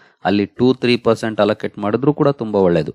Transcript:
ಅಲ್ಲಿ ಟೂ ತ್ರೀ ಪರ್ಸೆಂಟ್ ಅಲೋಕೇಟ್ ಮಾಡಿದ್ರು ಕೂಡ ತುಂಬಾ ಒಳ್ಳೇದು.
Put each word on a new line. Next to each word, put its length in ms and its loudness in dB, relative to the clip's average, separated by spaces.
ಅಲ್ಲಿ 220 0
ಟೂ 280 0
ತ್ರೀ 220 0
ಪರ್ಸೆಂಟ್ 440 -2
ಅಲೋಕೇಟ್ 380 -2
ಮಾಡಿದ್ರು 340 0
ಕೂಡ 160 0
ತುಂಬಾ 320 -2
ಒಳ್ಳೇದು. 340 0